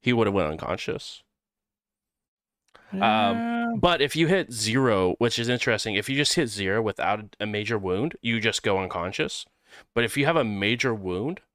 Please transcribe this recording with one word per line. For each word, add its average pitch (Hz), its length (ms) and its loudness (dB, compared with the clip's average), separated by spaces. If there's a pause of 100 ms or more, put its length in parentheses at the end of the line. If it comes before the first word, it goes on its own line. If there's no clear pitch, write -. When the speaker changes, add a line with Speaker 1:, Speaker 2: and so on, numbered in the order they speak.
Speaker 1:
he 123 100 2
would 113 140 4
have 98 80 2
went 87 160 2
unconscious. - 720 -6 (1700)
Um, 190 80 -4
Speaker 2:
Yeah. - 760 2
Speaker 1:
but 170 240 2
if 143 120 0
you 160 120 4
hit 175 260 2
zero, 110 680 2
which 120 200 2
is 117 100 -2
interesting, 117 460 0
if 101 160 -2
you 135 60 0
just 143 180 2
hit 147 140 2
zero 104 340 0
without 104 380 -2
a, 104 80 -16 (120)
a 107 60 -4
major 107 320 -2
wound, 95 420 -2
you 113 200 -2
just 107 220 -2
go 98 160 0
unconscious. 92 680 -6 (480)
But 117 100 2
if 113 140 -4
you 139 80 2
have 165 100 2
a 143 80 4
major 110 500 0
wound 101 460 -4 (140)